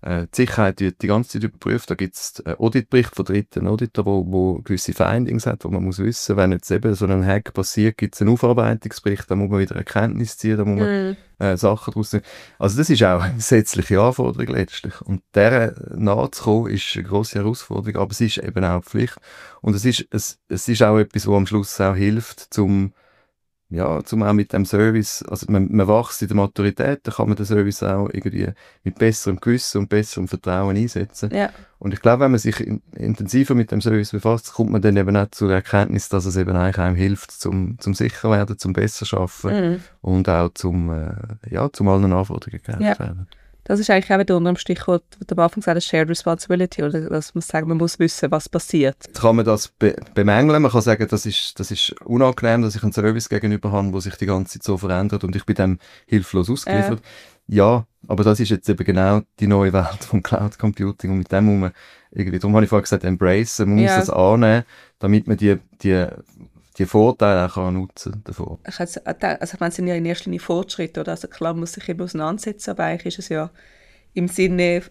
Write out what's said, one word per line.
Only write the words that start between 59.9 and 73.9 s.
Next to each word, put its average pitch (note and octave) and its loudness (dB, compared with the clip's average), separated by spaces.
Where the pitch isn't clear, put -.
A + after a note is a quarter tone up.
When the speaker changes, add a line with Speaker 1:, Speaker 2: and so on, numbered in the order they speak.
Speaker 1:
vom G2+ 0
Cloud - -2
Computing G2+ -2
und F#2+ 0
mit F2+ -4
dem G2 4
muss G#2 4
man F#2 0
irgendwie, F#2 -4
darum G2+ 0
habe G#2+ 6
ich - -6
vorhin G#2 2
gesagt, - 0
embracen, F#2+ 0
man G#2 4
muss A2+ 4
Speaker 2:
Ja. F#3 4
Speaker 1:
das F#2 0
annehmen, A2 4
damit G2+ 2
man G#2 0
die, G2+ 4
die, F#2 2
die G2 2
Vorteile G#2 4
auch - -6
kann F#2 -2
nutzen F#2+ -8
davon. - -12
Speaker 2:
Ich - -16
hätte, - -10
also E3 -6
ich - -12
meine, F3 -2
es - -12
sind F3+ -4
ja F3 -2
in E3+ -2
erster E3+ -6
Linie F3 -6
Fortschritte, E3+ -6
oder? D#3+ -6
Also - -10
klar E3 -6
muss E3 -8
sich - -14
eben F3 -6
auseinandersetzen, E3 -8
aber F#3 -4
eigentlich E3+ -6
ist G3 -14
es - -18
ja D#3+ -4